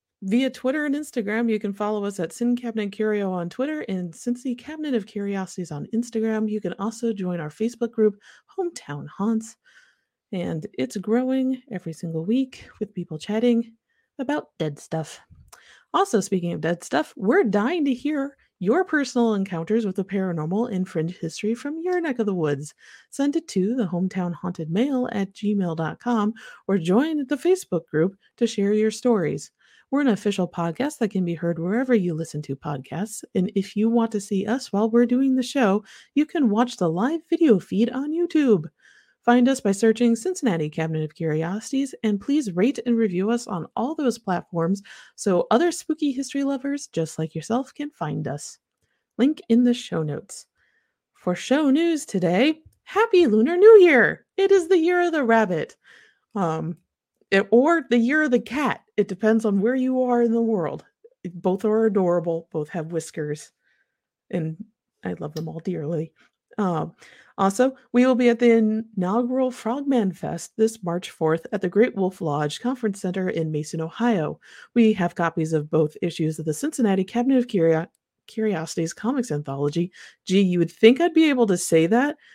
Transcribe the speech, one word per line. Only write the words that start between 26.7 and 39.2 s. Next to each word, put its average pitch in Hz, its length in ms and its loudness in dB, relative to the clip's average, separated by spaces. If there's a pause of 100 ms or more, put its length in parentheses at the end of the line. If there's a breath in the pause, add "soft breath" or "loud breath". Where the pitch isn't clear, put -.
join 262 480 0
the 294 100 -2
Facebook 339 500 -2
group 165 300 0 (220)
to 240 80 2
share 202 260 0
your 214 180 2
stories. 190 600 -2 (420 soft breath)
We're 277 80 2
an 277 80 2
official 196 400 0
podcast 170 500 -4
that 202 140 -2
can 185 120 0
be 170 100 -2
heard 165 260 -4
wherever 240 340 0
you 175 180 2
listen 156 300 -6
to 135 140 -8
podcasts. 151 680 -8 (140)
And 180 180 0
if 190 220 -2
you 214 120 2
want 226 240 2
to 208 80 -2
see 196 240 -4
us 254 280 -4
while 214 180 2
we're 240 160 4
doing 254 300 2
the 254 80 0
show, 214 400 0 (320 loud breath)
you 302 100 2
can 277 240 0
watch 240 260 0
the 170 140 0
live 254 300 -2 (100)
video 302 300 4
feed 208 300 0
on 277 200 -4
YouTube. 302 540 2 (600 soft breath)